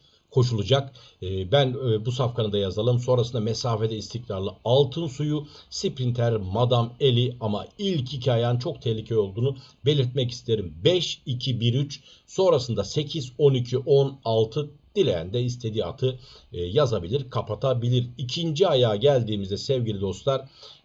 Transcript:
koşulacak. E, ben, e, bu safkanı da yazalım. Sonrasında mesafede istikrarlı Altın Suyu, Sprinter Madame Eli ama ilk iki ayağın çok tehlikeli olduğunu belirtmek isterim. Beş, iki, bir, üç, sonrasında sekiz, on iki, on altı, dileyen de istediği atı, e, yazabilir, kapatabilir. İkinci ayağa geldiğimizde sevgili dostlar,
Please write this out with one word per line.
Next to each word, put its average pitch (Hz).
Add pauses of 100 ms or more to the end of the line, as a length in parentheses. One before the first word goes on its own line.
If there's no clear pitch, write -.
(320)
koşulacak. 120 (300)
E, 95
ben, 139
e, 123
bu 127
safkanı 117
da 101
yazalım. 104
Sonrasında 120
mesafede 110
istikrarlı 98 (100)
Altın 143
Suyu, 151 (240)
Sprinter 123
Madame 117 (120)
Eli 123
ama 104 (120)
ilk 170
iki 127
ayağın 120
çok 143
tehlikeli 110
olduğunu 110 (280)
belirtmek 131
isterim. 98 (100)
Beş, 175
iki, 123
bir, 120
üç, 143 (260)
sonrasında 127
sekiz, 151
on 143
iki, 123
on 139
altı, 113 (260)
dileyen 95
de 123
istediği 113
atı, 127 (340)
e, 87
yazabilir, 113
kapatabilir. 120 (120)
İkinci 165
ayağa 123
geldiğimizde 104
sevgili 110
dostlar, 131 (360)